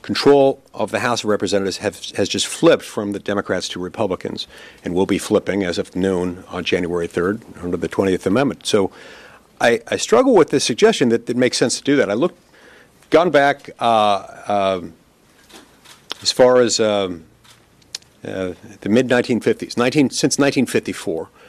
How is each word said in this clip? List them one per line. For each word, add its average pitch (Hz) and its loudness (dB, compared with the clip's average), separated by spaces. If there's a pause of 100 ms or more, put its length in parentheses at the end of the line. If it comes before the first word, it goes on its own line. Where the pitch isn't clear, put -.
control 139 2 (140)
of 107 -6
the 107 -4
House 117 -2
of 107 -2
Representatives 98 -2
have, 101 -6 (120)
has 101 -2
just - -4
flipped 151 2
from 104 -8
the 98 -8
Democrats 101 -4
to - -12
Republicans, 90 -6 (360)
and 87 -6
will 95 2
be 92 0
flipping 98 -2
as 87 -4
of - -8
noon 90 -2
on 90 -8
January 87 -2
third 92 -2 (220)
under 90 -4
the 76 -6
Twentieth 95 -2
Amendment. 120 -2
So 101 0 (680)
I, 120 2
I 107 -2
struggle 254 2
with 165 4
the 147 0
suggestion 135 2
that 117 0
it 117 -4
makes 127 2
sense 123 -2
to - -16
do 139 2
that. 104 2
I 101 -2
looked, 156 -2 (720)
gone 170 4
back, 139 2
uh, 104 2 (540)
um, 85 -14 (1300)
as - -4
far 127 6
as, 117 2
um, 98 0 (1000)
uh, 95 -6 (260)
the - -8
mid 120 4
nineteen 120 2
fifties, - -2
nineteen, 127 2
since - -2
nineteen 139 2
fifty-four, 95 -6 (200)